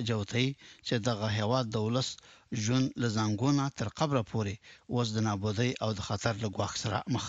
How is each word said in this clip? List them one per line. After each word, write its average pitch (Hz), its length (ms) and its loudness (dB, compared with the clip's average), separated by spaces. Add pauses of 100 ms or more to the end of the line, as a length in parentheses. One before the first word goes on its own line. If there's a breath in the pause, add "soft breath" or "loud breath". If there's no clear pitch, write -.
جوتوي 120 400 0 (380 loud breath)
چې - 60 0 (140)
دغه 110 200 2 (100)
هیواد 120 340 2
د 117 140 -2
ولس 123 240 0 (540 loud breath)
ژوند 131 240 2 (140)
له 117 140 2
زانګو 110 340 2 (100)
نه 135 60 0 (140)
تر 107 100 -2 (100)
قبره 143 220 2 (100)
پورې 104 240 -2 (360 loud breath)
اوس 120 240 2
د - 20 2 (100)
نابودۍ 107 440 2 (120)
او 110 140 2
د 95 120 -6
خطر 113 240 0 (100)
له 110 140 -2
ګواښ 101 160 -2 (100)
سره 104 160 0 (160)
مخ 107 140 -2